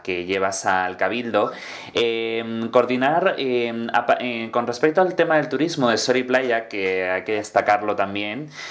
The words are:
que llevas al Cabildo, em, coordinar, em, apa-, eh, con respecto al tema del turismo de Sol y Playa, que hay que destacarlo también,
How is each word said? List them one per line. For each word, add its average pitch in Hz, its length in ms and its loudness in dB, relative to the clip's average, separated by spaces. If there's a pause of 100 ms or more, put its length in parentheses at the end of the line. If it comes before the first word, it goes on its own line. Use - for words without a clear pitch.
que 90 180 -4
llevas 95 420 -2
al 92 300 0
Cabildo, 110 560 0 (420)
em, 113 760 -2
coordinar, 127 680 4
em, 120 560 -2
apa-, 120 280 2
eh, 117 320 -4
con 120 140 0
respecto 156 340 2
al 180 140 2
tema 165 200 2
del 143 140 2
turismo 135 400 0
de 110 80 4
Sol 123 180 2
y 127 80 2
Playa, 127 460 0
que 95 400 0
hay 92 160 -2
que 110 80 -2
destacarlo 104 640 2
también, 104 500 -4 (240)